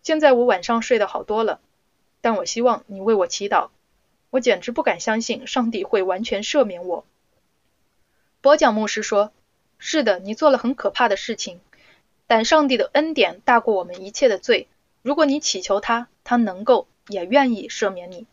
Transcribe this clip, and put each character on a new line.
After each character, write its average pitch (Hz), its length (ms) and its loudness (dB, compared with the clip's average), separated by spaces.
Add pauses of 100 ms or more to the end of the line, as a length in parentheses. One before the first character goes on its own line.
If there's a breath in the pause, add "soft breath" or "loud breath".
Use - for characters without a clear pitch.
现 311 180 0
在 294 140 6
我 240 120 4
晚 202 180 2
上 233 180 0
睡 233 160 0
得 202 100 2
好 - 160 -8
多 220 200 -2
了， 202 160 -2 (600)
但 233 160 0
我 175 80 -4
希 220 160 -6
望 233 260 2
你 196 140 -14
为 214 120 0
我 190 140 2
祈 196 200 -8
祷。 - 220 0 (600)
我 262 80 0
简 202 220 0
直 240 100 -8
不 269 100 -4
敢 202 180 0
相 226 220 -2
信 - 240 -8
上 233 240 -2
帝 214 140 -4
会 208 180 0
完 185 220 -2
全 202 180 -4
赦 269 220 0
免 180 220 -6
我。 170 200 -6 (1400)
波 294 160 6
讲 277 160 4
牧 214 140 -2
师 214 160 -6
说 208 280 0 (460)
：“是 - 260 -2
的， 208 140 2
你 190 160 -10
做 302 160 2
了 262 80 4
很 240 160 -4
可 - 160 -4
怕 - 180 0
的 196 100 0
事 - 180 -8
情， 175 240 -12 (680 soft breath)
但 226 200 2
上 302 220 4
帝 240 100 2
的 208 160 -2
恩 311 200 0
典 185 280 0
大 240 180 4
过 226 160 0
我 185 80 -2
们 180 180 -14
一 190 80 -14
切 254 200 2
的 196 100 0
罪。 - 280 0 (360)
如 262 100 -4
果 311 120 2
你 285 140 0
祈 196 220 -6
求 202 200 -2
他， 240 260 -4 (160)
他 247 140 0
能 202 260 -2
够 233 240 2 (200)
也 190 180 -6
愿 254 280 4
意 196 140 -8
赦 208 240 -4
免 180 180 -14
你。 175 240 -18